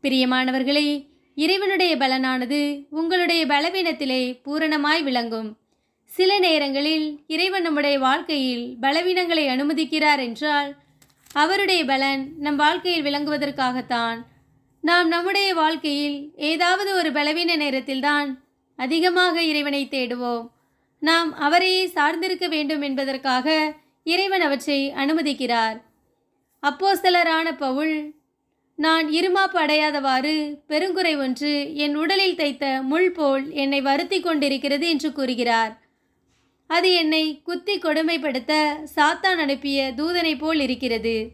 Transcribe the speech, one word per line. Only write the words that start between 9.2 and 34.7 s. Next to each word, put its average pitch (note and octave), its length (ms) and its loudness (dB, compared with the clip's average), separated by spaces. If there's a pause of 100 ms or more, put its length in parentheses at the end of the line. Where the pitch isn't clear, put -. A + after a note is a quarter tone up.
அனுமதிக்கிறார் D4 720 2
என்றால், C4 560 -2 (560)
அவருடைய F4 540 2
பலன் C4+ 540 0
நம் D4 160 -2
வாழ்க்கையில் E4 500 0
விளங்குவதற்காகத்தான். C4 1120 -2 (640)
நாம் E4+ 260 4
நம்முடைய F#4 460 2
வாழ்க்கையில் D4 840 -2
ஏதாவது F4 600 0
ஒரு E4 160 0
பலவீன D#4 440 0
நேரத்தில்தான் C#4 800 -2 (400)
அதிகமாக E4+ 680 2
இறைவனை C#4+ 440 0
தேடுவோம். A#3+ 600 -4 (520)
நாம் E4 340 2
அவரையே F#4 540 2
சார்ந்திருக்க F4 600 -2
வேண்டும் D4+ 340 -2
என்பதற்காக C4+ 920 -2 (300)
இறைவன் F#4+ 380 0
அவற்றை C#4 500 0
அனுமதிக்கிறார். B3+ 920 -2 (760)
அப்போஸ்தலரான E4+ 960 2
பவுல், D4+ 560 -2 (640)
"நான் D#4+ 360 2
இருமாப்பு F#4+ 420 2
அடையாதவாறு D4 1120 0
பெருங்குறை E4 500 0
ஒன்று C#4+ 580 -2
என் D4 200 0
உடலில் F4+ 400 2
தைத்த C#4 460 -2
முள் D#4+ 300 2
போல் C#4 400 0
என்னை C#4 300 0
வருத்தி C#4+ 380 0
கொண்டிருக்கிறது" C#4+ 680 0